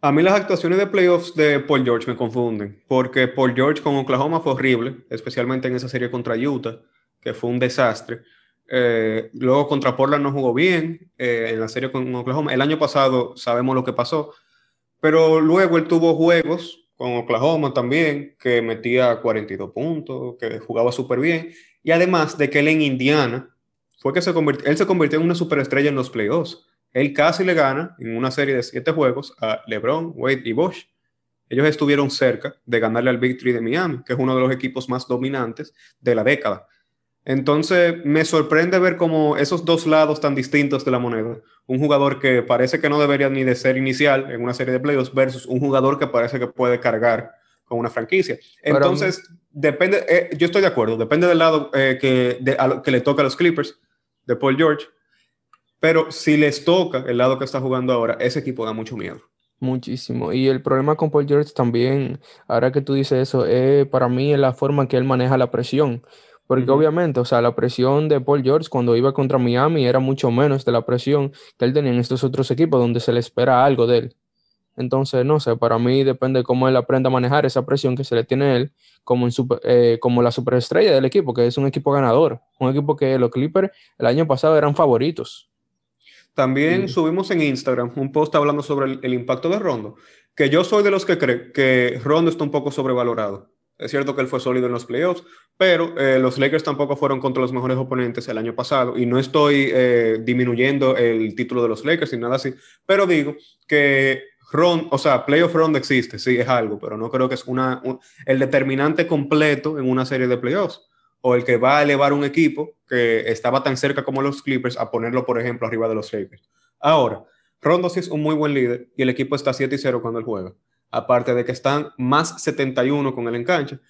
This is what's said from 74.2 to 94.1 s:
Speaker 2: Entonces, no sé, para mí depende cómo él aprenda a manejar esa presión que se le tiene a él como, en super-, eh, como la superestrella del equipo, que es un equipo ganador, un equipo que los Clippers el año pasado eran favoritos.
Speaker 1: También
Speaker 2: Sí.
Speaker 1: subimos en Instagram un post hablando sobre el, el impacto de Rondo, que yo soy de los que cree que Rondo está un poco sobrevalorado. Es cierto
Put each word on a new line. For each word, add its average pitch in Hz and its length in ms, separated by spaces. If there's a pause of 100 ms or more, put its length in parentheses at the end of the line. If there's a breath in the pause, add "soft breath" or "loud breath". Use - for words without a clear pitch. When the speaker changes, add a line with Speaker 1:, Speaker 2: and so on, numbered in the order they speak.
Speaker 2:
Entonces, 127 480
no 151 160
sé, 117 160
para 117 200
mí 127 280
depende 131 380
cómo 127 260
él 131 80
aprenda 131 320
a - 20
manejar 131 340
esa 127 200
presión 139 320
que 139 80
se 120 100
le 117 80
tiene 135 220
a 135 100
él 127 160 (320 soft breath)
como, 123 220
en 120 80
super-, 127 300
eh, 120 360
como 120 220
la 120 100
superestrella 127 640
del 135 80
equipo, 151 300
que 120 140
es 123 100
un 139 100
equipo 139 240
ganador, 135 480 (200)
un 131 100
equipo 147 260
que 131 240
los 120 100
Clippers 165 420 (260 soft breath)
el 120 80
año 139 200
pasado 156 320
eran 143 160
favoritos. 143 800 (800 soft breath)
Speaker 1:
También 147 540
Speaker 2:
Sí. 131 60
Speaker 1:
subimos 175 380
en 170 100
Instagram 127 560
un 135 160
post 151 220
hablando 147 280
sobre 139 280
el, 131 120
el 127 100
impacto 131 360
de 202 100
Rondo, 120 360 (380 soft breath)
que 143 160
yo 160 140
soy 208 180
de 202 100
los 190 140
que 170 120
cree 127 340
que 127 500
Rondo 156 300
está 156 140
un 143 60
poco 143 200
sobrevalorado. 120 800 (280)
Es - 120
cierto 139 240